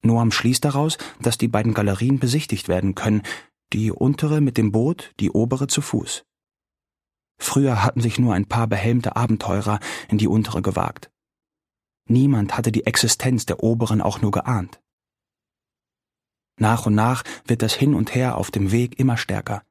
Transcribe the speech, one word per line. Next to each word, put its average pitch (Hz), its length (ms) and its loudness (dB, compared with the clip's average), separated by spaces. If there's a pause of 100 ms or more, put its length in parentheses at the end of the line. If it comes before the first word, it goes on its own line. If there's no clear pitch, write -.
Noam 117 280 4
schließt - 320 0
daraus, 147 340 0 (220)
dass 117 180 0
die 120 100 0
beiden 113 260 0
Galerien 104 460 0
besichtigt 123 480 -2
werden 95 260 0
können, 107 300 0 (500)
die 110 180 0
untere 147 480 0
mit 135 180 2
dem 110 140 2
Boot, 123 480 -2
die 101 120 0
obere 131 360 0
zu - 140 -2
Fuß. - 440 -6 (1120)
Früher 127 440 2
hatten 120 180 0
sich 113 180 0
nur 120 140 4
ein 98 120 0
paar 113 220 -2
behelmte 113 480 0
Abenteurer 104 640 0 (300)
in 107 100 2
die 104 80 2
untere 107 340 0
gewagt. - 500 -4 (960)
Niemand 123 480 4
hatte 117 160 0
die 113 140 -2
Existenz 117 600 0
der - 160 -4
oberen 113 380 2
auch - 200 -2
nur 104 100 0
geahnt. - 480 -4 (1800)
Nach 113 280 2
und 107 80 2
nach 117 300 0 (220)
wird 117 180 0
das 110 100 0
Hin 139 220 2
und - 180 -2
Her 127 240 0
auf - 140 -4
dem 98 200 0
Weg 120 280 0
immer 127 180 2
stärker. - 540 -6